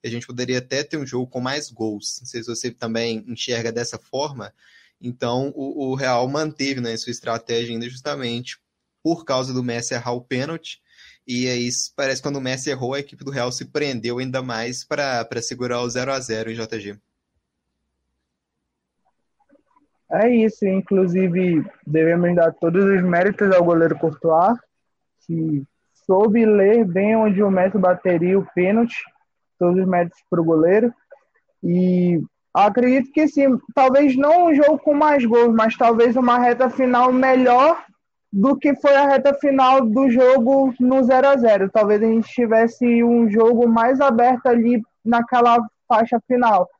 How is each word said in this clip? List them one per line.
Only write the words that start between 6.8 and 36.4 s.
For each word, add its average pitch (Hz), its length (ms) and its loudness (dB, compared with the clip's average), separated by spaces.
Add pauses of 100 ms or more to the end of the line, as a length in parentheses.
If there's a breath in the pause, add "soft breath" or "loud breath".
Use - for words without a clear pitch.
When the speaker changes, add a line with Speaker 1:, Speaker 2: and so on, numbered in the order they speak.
Speaker 1:
sua 123 120 -12
estratégia 117 640 -8
ainda 117 160 -10
justamente 127 720 -10 (440)
por 160 220 -4
causa 131 300 -4
do 127 100 -4
Messi 120 300 -6
errar 120 180 -6
o 123 80 -6
pênalti. 139 580 -10 (480 soft breath)
E 127 220 -6
aí, 120 180 -4 (300)
parece 135 240 -4
que 151 80 -8
quando 143 80 -6
o 139 60 -8
Messi 131 260 -8
errou, 127 240 -6
a 139 80 -6
equipe 139 240 -20
do 135 60 -12
Real 123 200 -6
se 123 140 -12
prendeu 123 540 -6
ainda 131 240 -8
mais 123 420 -10
pra, 135 400 -4
pra 117 160 -10
segurar 120 400 -8
o 123 80 -6
zero 127 240 -6
a 135 80 -6
zero 113 300 -8
em 113 40 -10
J 113 240 -10
G. 101 200 -14 (3250)
Speaker 2:
É 202 160 0
isso, 220 380 0
inclusive 185 1000 0 (200)
devemos 170 520 0
dar 165 160 2
todos 170 320 0
os 196 180 2
méritos 185 480 0
ao 180 140 4
goleiro 165 340 2
Courtois, 165 580 0 (720)
que 160 380 -4 (420)
soube 208 380 2
ler 214 400 4
bem 196 320 0
onde 214 260 0
o 202 80 0
Messi 190 280 0
bateria 180 600 0
o 190 160 -2
pênalti, 214 480 0 (560)
todos 180 220 0
os 185 80 -2
méritos 175 320 -2 (100)
pro 170 140 -2
goleiro. 175 480 2 (680 soft breath)
E 180 580 0 (320)
acredito 247 600 0
que 311 140 2
sim, 277 320 0 (160)
talvez 269 400 4
não 311 340 4
um 320 60 4
jogo 294 240 4
com 302 160 0
mais 285 300 2
gols, 233 300 4
mas 226 220 0
talvez 233 400 2
uma 247 220 2
reta 247 300 2